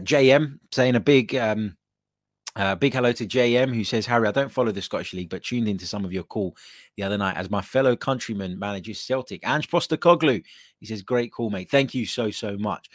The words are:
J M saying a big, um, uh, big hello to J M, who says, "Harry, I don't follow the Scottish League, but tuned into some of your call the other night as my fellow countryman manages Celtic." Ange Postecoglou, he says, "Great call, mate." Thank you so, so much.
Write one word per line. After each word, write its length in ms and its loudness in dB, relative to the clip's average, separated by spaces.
J 280 6
M 280 2
saying 240 2
a 60 4
big, 340 4
um, 420 -2
uh, 200 0
big 180 2
hello 200 2
to 120 -4
J 320 2
M, 160 2
who 100 -2
says, 220 -2
"Harry, 240 2
I 40 0
don't 200 -2
follow 180 0
the 120 -4
Scottish 320 -8
League, 160 -8
but 120 -8
tuned 260 -2
into 180 -4
some 180 -6
of 80 -6
your 120 -6
call 300 -6
the 60 -6
other 120 -2
night 220 -2
as 100 -6
my 140 -2
fellow 340 2
countryman 640 -4
manages 420 -8
Celtic." 460 -6
Ange 240 -2
Postecoglou, 720 4
he 40 -20
says, 160 -8
"Great 320 -2
call, 160 -4
mate." 220 -6
Thank 240 2
you 100 -2
so, 260 -2
so 280 -6
much. 360 -4